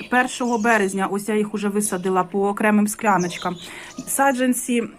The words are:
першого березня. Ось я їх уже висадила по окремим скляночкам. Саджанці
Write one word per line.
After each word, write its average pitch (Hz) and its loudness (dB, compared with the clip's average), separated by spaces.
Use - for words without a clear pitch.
першого 247 0
березня. 196 2
Ось 202 -4
я 214 0
їх 214 0
уже 208 -2
висадила 190 0
по 196 -2
окремим 208 4
скляночкам. 180 0
Саджанці 254 2